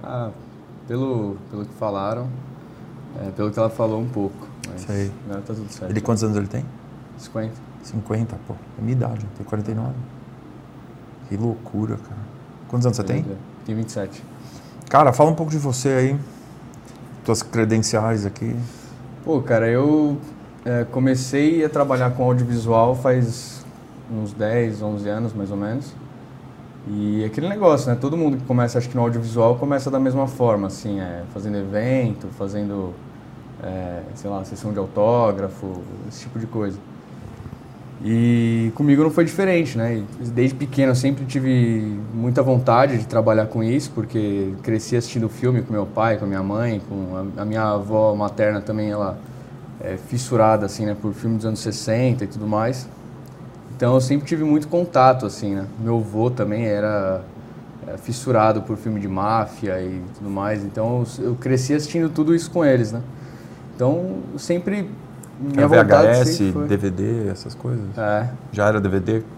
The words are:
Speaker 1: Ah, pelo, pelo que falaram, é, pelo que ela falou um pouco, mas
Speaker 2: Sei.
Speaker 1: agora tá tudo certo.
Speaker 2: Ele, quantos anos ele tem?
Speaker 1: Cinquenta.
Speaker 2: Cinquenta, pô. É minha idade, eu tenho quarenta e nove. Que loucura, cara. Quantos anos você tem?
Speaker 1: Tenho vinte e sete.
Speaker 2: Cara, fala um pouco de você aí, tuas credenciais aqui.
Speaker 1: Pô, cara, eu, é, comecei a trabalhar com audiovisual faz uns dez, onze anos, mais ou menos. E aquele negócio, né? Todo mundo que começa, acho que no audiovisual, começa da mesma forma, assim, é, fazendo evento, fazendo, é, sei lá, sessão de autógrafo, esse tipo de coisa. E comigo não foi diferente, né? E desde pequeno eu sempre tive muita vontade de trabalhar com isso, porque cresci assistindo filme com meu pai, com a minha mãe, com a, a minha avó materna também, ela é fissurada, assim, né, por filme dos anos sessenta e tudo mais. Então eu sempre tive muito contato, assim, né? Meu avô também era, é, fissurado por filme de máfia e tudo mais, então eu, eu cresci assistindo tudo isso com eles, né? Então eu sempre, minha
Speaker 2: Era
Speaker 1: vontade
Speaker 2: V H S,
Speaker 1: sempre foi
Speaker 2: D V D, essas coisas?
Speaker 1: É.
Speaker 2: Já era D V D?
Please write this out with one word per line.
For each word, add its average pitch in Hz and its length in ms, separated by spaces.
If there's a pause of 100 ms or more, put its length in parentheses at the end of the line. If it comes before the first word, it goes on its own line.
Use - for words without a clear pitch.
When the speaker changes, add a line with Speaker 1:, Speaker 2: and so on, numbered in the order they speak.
Speaker 1:
Ah, 120 260 (580)
pelo, 117 500 (120)
pelo 104 160
que - 80
falaram, 107 540 (920)
é, 98 120
pelo 104 180
que 101 80
ela 113 120
falou 110 300
um 113 80
pouco, 101 400 (240)
mas 92 100
Speaker 2:
Sei. 101 300 (140)
Speaker 1:
agora 101 160
tá 110 140
tudo 104 160
certo. 92 200
Speaker 2:
Ele, 107 100
quantos 110 220
anos 107 140
ele 101 100
tem? 127 160 (540)
Speaker 1:
Cinquenta. - 380 (260)
Speaker 2:
Cinquenta, 110 540 (120)
pô. - 60 (240)
É - 40
minha 113 120
idade, 117 320
eu 101 120
tenho - 120
quarenta 107 220
e - 20
nove. 117 200 (1400)
Que 104 60
loucura, 110 600
cara. - 240 (460)
Quantos 123 180
anos 120 120
você 107 60
tem? 143 220 (400)
Speaker 1:
Tenho 110 120
vinte 113 120
e - 20
sete. 98 320 (640)
Speaker 2:
Cara, 139 260
fala 151 180
um 160 40
pouco 160 160
de 156 60
você 139 320
aí, 131 260 (1080)
tuas 110 160
credenciais 110 840
aqui. 113 300 (680)
Speaker 1:
Pô, 147 160
cara, 117 260
eu, 143 500 (480)
é, 120 240
comecei 139 760
a 151 60
trabalhar 135 420
com 127 120
audiovisual 120 720
faz 127 680 (480)
uns 104 220
dez, 107 480
onze 104 260
anos, 110 260
mais 98 180
ou 98 60
menos. 110 360 (960)
E 104 380
aquele 139 220
negócio, 160 420
né? 120 100
Todo 139 180
mundo 151 200
que 131 80
começa, 123 340
acho 123 100
que - 60
no 123 80
audiovisual, 117 520
começa 135 360
da 135 80
mesma 135 260
forma, 113 420
assim, 98 320
é, 87 240 (100)
fazendo 101 240
evento, 107 680 (100)
fazendo, 101 560 (680)
é, 90 400 (140)
sei - 140
lá, 98 140
sessão - 300
de 104 60
autógrafo, 98 1000 (260)
esse - 140
tipo - 180
de 110 80
coisa. 101 320 (1200)
E 117 760
comigo 147 280
não 160 80
foi 170 140
diferente, 170 520
né? 113 240 (200)
E - 80
desde 131 260
pequeno 135 360
eu 123 40
sempre 135 300
tive 117 720 (140)
muita 120 280
vontade 127 560
de 107 80
trabalhar 110 420
com 113 140
isso, 127 320
porque 101 600 (100)
cresci 110 320
assistindo 117 320
filme 123 340
com - 120
meu 101 120
pai, 110 320
com 107 60
a 101 40
minha 98 140
mãe, 104 460
com 95 500
a, 98 40
a 104 40
minha 107 160 (120)
avó 104 420
materna 104 460
também, 107 280
ela 104 280 (640)
é 92 160
fissurada, 110 680
assim, 107 200
né, 104 140
por 104 140
filme 113 220
dos 107 100
anos 107 140
sessenta 117 640
e 98 40
tudo 107 200
mais. 110 400 (880)
Então 123 200
eu 131 60
sempre 139 240
tive 156 200
muito 151 240
contato, 131 560
assim, 98 300
né? 98 100 (180)
Meu 117 140
avô 110 340
também 113 360
era, 101 540 (640)
é, - 120
fissurado 110 640
por 104 160
filme 107 240
de 98 80
máfia 101 720
e 92 200 (160)
tudo 101 120
mais, 101 340
então 113 400 (160)
eu, - 60
eu 123 100
cresci 127 380
assistindo 156 360
tudo 156 240
isso 165 160
com 175 140
eles, 123 300
né? 117 80 (760)
Então 180 420 (160)
eu 147 60
sempre, 180 500 (500)
minha 139 200
Speaker 2:
Era - 100
Speaker 1:
vontade 113 180
Speaker 2:
V 98 80
H 110 240
S, 127 140
Speaker 1:
sempre 95 180
foi 90 160
Speaker 2:
D 101 100
V 95 140
D, 107 380
essas 95 260
coisas? 123 300 (120)
Speaker 1:
É. 107 300 (240)
Speaker 2:
Já 101 160
era 107 140
D 95 80
V 95 100
D? 110 240 (140)